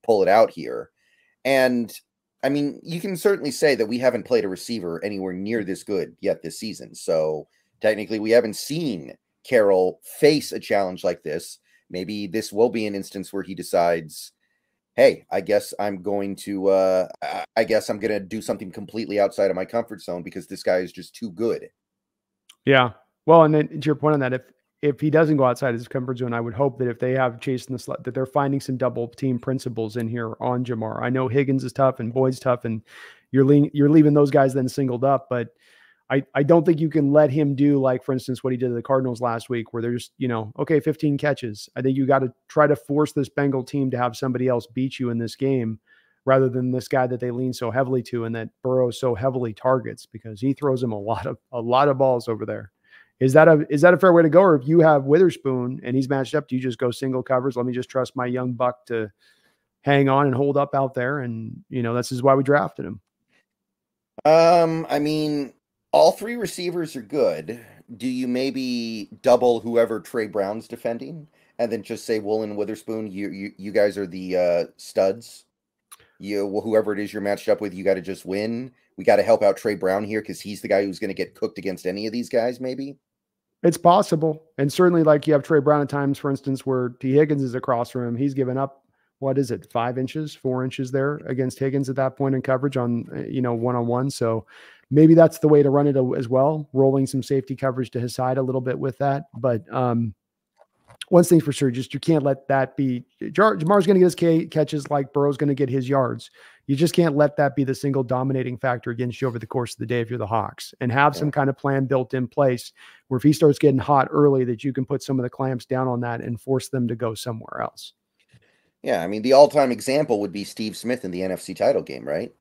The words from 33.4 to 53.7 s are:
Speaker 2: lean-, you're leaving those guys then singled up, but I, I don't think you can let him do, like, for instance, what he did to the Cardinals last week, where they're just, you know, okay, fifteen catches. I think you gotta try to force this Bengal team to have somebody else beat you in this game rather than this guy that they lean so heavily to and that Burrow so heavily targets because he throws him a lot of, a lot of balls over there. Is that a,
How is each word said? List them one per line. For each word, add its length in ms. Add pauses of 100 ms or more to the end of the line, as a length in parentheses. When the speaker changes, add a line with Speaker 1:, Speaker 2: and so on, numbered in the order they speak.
Speaker 2:
lean-, 280
you're 180
leaving 240
those 160
guys 240
then 140
singled 360
up, 240
but 200 (600)
I, 140 (140)
I 80
don't 200
think 140
you 100
can 240
let 200
him 240
do, 240
like, 240
for 80
instance, 320
what 80
he 40
did 120
to 60
the 80
Cardinals 380
last 280
week, 240
where 100
they're 120
just, 240
you 100
know, 280
okay, 220
fifteen 400
catches. 560
I 80
think 140
you 100
gotta 260 (140)
try 220
to 80
force 360
this 160
Bengal 360
team 260
to 80
have 180
somebody 300
else 220
beat 320
you 100
in 80
this 160
game 460 (440)
rather 240
than 220
this 160
guy 220
that 100
they 140
lean 200
so 200
heavily 320
to 200
and 120
that 140 (120)
Burrow 300
so 240
heavily 360
targets 540
because 340
he 120
throws 280
him 120
a 60
lot 280
of, 120 (120)
a 100
lot 280
of 100
balls 300
over 180
there. 240 (480)
Is 140
that 160
a, 220